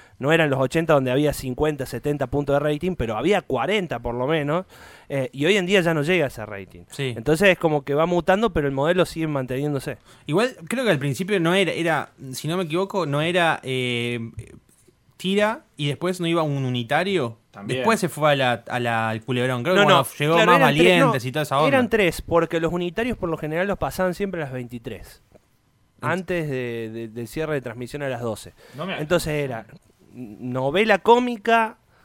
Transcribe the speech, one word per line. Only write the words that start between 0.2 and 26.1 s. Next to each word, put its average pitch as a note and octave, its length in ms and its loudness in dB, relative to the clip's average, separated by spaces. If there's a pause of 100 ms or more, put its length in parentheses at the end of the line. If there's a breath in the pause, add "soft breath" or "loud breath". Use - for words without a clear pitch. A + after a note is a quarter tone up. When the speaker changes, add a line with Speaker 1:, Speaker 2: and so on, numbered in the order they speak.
Speaker 1:
eran D#3+ 160 4
los C3 100 0
ochenta D#3+ 360 0
donde C3 160 2
había C#3+ 200 2
cincuenta, C3+ 540 -2
setenta C#3 420 -4
puntos C#3+ 280 0
de C#3+ 40 2
rating, D3+ 380 -2
pero A2+ 180 -4
había E3+ 260 2
cuarenta C#3+ 580 -2
por A#2 160 -6
lo B2 120 -2
menos, D#3+ 380 -2 (420 loud breath)
eh, C3+ 240 -4
y C3+ 140 -4
hoy F#3+ 100 2
en F#3+ 100 0
día F#3+ 140 4
ya E3 140 2
no D3+ 80 0
llega E3 240 2
a - 20 -2
ese A2 180 -10
rating. G2 360 -14 (100)
Speaker 2:
Sí. C3 240 -6
Speaker 1:
Entonces D3+ 360 2
es E3+ 60 2
como D3+ 280 2
que C#3+ 80 -2
va D#3 120 4
mutando, F3+ 460 2
pero D3+ 160 0
el C#3 60 0
modelo D#3+ 320 2
sigue D#3+ 220 -4
manteniéndose. C#3 680 -4 (280 soft breath)
Speaker 2:
Igual A3 320 0 (100)
creo B3+ 160 -2
que A3+ 80 2
al D3 80 2
principio F3+ 400 -2
no E3+ 140 2
era, F#3 180 2
era, D#3+ 380 -2 (240)
si D3 160 -6
no E3+ 80 -2
me F#3+ 80 -2
equivoco, F3+ 400 -2
no C#3+ 160 0
era, E3+ 420 2
eh, A#2+ 560 -4 (960)
tira G#3 480 0 (140)
y D3 100 -2
después E3+ 320 -2
no E3 80 -2
iba E3 160 2
un C#3 220 -2
unitario. B2+ 720 0 (140)
Speaker 3:
También. G#2+ 280 -6
Speaker 2:
Después A3 220 2
se E3+ 80 0
fue D3+ 240 2
a - 20 4
la, B2 320 0
a B2 140 -4
la, A2+ 280 0
al A2 120 -4
culebrón. B2 420 -2
Creo F3+ 120 2
Speaker 1:
No, G3+ 80 6
Speaker 2:
que - 20 6
cuando F#3+ 180 6
Speaker 1:
no, - 160 -10
Speaker 2:
llegó D3+ 160 2
Speaker 1:
claro, - 160 4
Speaker 2:
Más - 80 8
Speaker 1:
eran C#3+ 160 4
tres, D#3+ 100 6 (140)
Speaker 2:
Valientes - 240 2
Speaker 1:
no, B2+ 60 -4
Speaker 2:
y - 20 -4
toda B2 120 -2
esa C3+ 160 -2
onda. D#3 100 4
Speaker 1:
eran B3+ 200 2
tres, G3 320 2
porque E3 380 0
los E3 140 0
unitarios F3+ 440 -2
por F3 120 -4
lo D#3 80 -2
general D#3+ 300 -2
los G3 100 -2
pasaban F3 360 -2
siempre F#3 280 -4
a - 40 -4
las C3 80 -10
veintitrés, A#2+ 720 -12 (800)
Speaker 2:
Ent- D3 100 -2